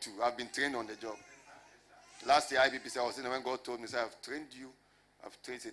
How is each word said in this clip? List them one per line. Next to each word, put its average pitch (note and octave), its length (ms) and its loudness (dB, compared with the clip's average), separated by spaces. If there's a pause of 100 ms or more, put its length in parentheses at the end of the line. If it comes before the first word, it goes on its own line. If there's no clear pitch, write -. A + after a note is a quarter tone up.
too. A#2 120 -10 (100)
I've A#2+ 140 2
been A#2+ 140 -6
trained C#3 260 0
on A2+ 100 -4
the G#2+ 100 -10
job. A2 200 -8 (1120)
Last C#3+ 260 6
year, C3 80 6
I C3+ 80 10
P C3 100 0
P B2 120 -10
C, B2+ 100 -2
I B2 40 4
was A#2 140 0
in C3 80 -4
when B2+ 160 0
God B2+ 220 -2
told A#2+ 160 -6
me, A#2 60 -10
said, A#2+ 180 0
"I've A2 160 -8
trained D3 320 -8
you, C3 160 -16 (560)
I've - 180 -18
trained, B2 220 -10
a A2+ 80 -8